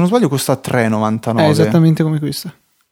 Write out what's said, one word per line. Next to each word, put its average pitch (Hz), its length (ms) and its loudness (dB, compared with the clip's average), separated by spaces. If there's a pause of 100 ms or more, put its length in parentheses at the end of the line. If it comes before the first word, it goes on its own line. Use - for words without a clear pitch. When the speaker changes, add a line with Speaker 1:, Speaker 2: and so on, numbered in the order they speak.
Speaker 1:
non 175 80 2
sbaglio, 220 200 2
costa 135 260 -2
tre 123 300 -2
e - 40 0
novantanove. 110 560 0
Speaker 2:
È 151 40 4
esattamente 160 540 2
come 156 160 -2
questa. 147 320 -8 (400)